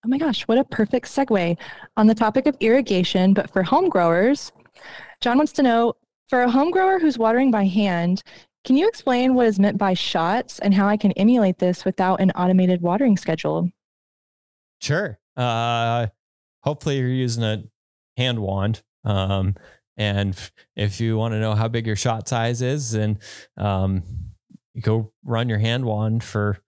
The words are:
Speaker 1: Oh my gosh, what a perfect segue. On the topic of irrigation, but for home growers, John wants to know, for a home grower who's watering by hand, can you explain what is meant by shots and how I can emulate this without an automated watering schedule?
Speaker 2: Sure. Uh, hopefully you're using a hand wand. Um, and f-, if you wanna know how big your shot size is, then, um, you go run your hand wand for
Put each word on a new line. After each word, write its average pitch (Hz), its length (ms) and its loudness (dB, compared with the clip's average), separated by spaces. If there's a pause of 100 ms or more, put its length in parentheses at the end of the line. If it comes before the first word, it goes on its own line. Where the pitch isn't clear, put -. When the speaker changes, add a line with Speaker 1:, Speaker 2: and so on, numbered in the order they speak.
Speaker 1:
Oh 220 40 -4
my 269 100 0
gosh, 302 240 -2
what 233 160 2
a 269 60 2
perfect - 420 -2
segue. 185 500 0 (400)
On 214 100 4
the 220 80 6
topic 220 320 2
of 285 140 2
irrigation, 196 720 2
but 190 160 2
for 190 140 0
home 320 260 2
growers, 185 640 2 (720)
John 247 160 2
wants 302 140 2
to 302 100 0
know, 233 320 2 (340)
for 247 140 2
a 247 80 2
home 277 200 2
grower 381 280 2
who's 302 180 0
watering 233 340 2
by 208 140 2
hand, 185 580 0 (440)
can 262 100 2
you 349 100 2
explain 254 500 0
what 240 100 4
is 208 120 2
meant 202 200 2
by 190 160 2
shots 180 640 -2
and 202 160 2
how 196 120 4
I 208 120 2
can 196 140 2
emulate 208 480 2
this 180 260 0
without 185 340 0
an 190 120 4
automated 180 500 2
watering 202 340 2
schedule? 160 540 -2 (1120)
Speaker 2:
Sure. 151 360 -4 (160)
Uh, 117 760 -2 (540)
hopefully 143 360 -4
you're 127 100 -2
using 123 340 -2
a 107 220 -4 (540)
hand 123 200 -2
wand. 98 440 -4 (200)
Um, 98 520 -2 (420)
and 101 380 -2
f-, - 180 -16 (240)
if 101 240 -4
you 113 160 -2
wanna 110 240 -4
know 110 140 -2
how 113 140 0
big 113 180 -4
your 107 100 -2
shot 113 320 -4
size 117 320 -2
is, 127 300 -4
then, 107 280 -2 (380)
um, 95 460 -2 (720)
you 117 80 -10
go 110 300 -2 (120)
run 120 240 -4
your 110 100 -2
hand 117 260 -2
wand 110 380 -2
for 104 460 -4